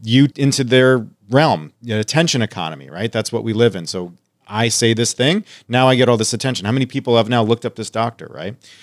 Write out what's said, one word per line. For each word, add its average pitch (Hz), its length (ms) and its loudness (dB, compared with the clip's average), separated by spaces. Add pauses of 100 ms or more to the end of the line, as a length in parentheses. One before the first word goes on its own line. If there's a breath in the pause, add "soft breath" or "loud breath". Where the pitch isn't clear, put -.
you 127 340 4
into 139 280 0
their 127 420 4 (240)
realm, 120 420 0 (100)
you 117 120 -6
know, 107 60 0
attention 147 420 0
economy, 80 460 -8
right? 92 240 -6
That's - 200 -4
what 110 120 -4
we 113 80 -4
live 110 240 2
in. 85 100 -8
So 90 280 -10 (320)
I 110 220 -2
say 113 260 2
this 117 180 -2
thing, 170 320 -2 (240 loud breath)
now 127 200 2
I 127 60 4
get 123 140 4
all 120 80 4
this 110 160 -2
attention. 120 320 -4
How 107 80 -2
many 131 140 0
people 123 300 0
have 113 120 2
now 120 140 2
looked 113 240 0
up 110 100 -10
this 110 140 -12
doctor, 117 420 -6
right? 92 240 -12 (260 loud breath)